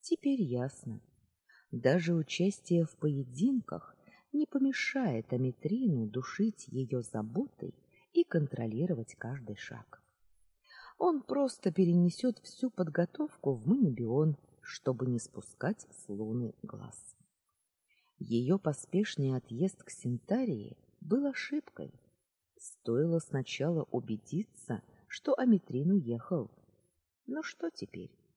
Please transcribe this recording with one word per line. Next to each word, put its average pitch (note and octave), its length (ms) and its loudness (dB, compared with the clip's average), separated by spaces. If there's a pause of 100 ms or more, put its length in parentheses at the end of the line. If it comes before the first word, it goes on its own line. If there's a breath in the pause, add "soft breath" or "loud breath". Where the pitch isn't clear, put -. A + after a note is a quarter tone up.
Теперь C#4 400 0
ясно. B2 600 -4 (680 soft breath)
Даже D#3+ 440 4
участие E3+ 680 2
в - 120 -12
поединках D3+ 1000 -2 (400 soft breath)
не D4 80 2
помешает B3+ 880 0
Аметрину C3 720 2
душить C3 600 -2
её B2 340 -2
заботой A2+ 720 -6 (400 soft breath)
и F4 100 6
контролировать B2+ 920 -2
каждый A#2+ 400 -8
шаг. - 480 -16 (960 loud breath)
Он D#4+ 240 2
просто C4 500 0
перенесёт F3 680 4
всю - 300 -4
подготовку F3 840 -2
в A#2 140 -4
Манибион, D3 680 4 (240)
чтобы B2+ 460 -4
не A#2+ 120 0
спускать - 720 -8
с - 180 -20
Луны A2 440 -4 (100)
глаз. - 520 -16 (1040)
Её B2+ 380 2
поспешный D3+ 800 0
отъезд B2+ 480 -4
к - 80 -20
Синтарии B2 840 -4 (240)
был B3+ 260 0
ошибкой. - 680 -8 (640)
Стоило D#3+ 640 -2
сначала D3 720 -2
убедиться, - 880 -6 (260 soft breath)
что - 300 -2
Аметрин F#3 540 2
уехал. B2 580 0 (800)
Но D4 160 -6
что - 260 -8
теперь? - 420 -12 (260)